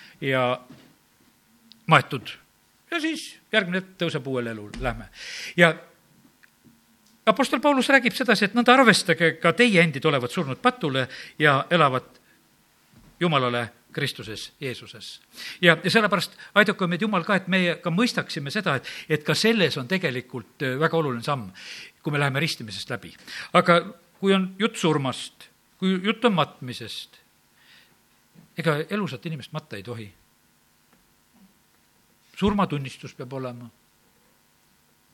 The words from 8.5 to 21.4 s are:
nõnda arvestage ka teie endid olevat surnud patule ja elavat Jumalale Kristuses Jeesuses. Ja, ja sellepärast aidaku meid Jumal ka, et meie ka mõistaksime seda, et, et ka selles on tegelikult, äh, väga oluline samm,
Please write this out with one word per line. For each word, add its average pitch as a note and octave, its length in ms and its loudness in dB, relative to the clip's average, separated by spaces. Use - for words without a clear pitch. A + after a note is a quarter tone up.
nõnda A#3+ 220 6
arvestage F3 560 6
ka E3+ 160 4
teie A3 240 6
endid C#3+ 240 0
olevat C3+ 240 0
surnud C3+ 320 -4
patule C#3 460 0
ja D3 140 6
elavat C#3+ 500 2
Jumalale B2+ 460 0
Kristuses A2 680 -8
Jeesuses. A#2 480 -12
Ja, E3+ 220 6
ja F#3 80 -2
sellepärast G3+ 460 0
aidaku G3+ 320 2
meid E3+ 160 -2
Jumal G3+ 240 -2
ka, F#3+ 140 0
et F#3 100 -10
meie F3+ 320 2
ka F3 80 -4
mõistaksime E3 640 -2
seda, E3+ 240 -2
et, - 80 -12
et D3+ 180 -2
ka D#3+ 80 2
selles G#3+ 420 2
on B2+ 140 -8
tegelikult, C3+ 720 -6
äh, C3 160 -2
väga D#3+ 220 2
oluline B2 260 -2
samm, B2+ 220 -4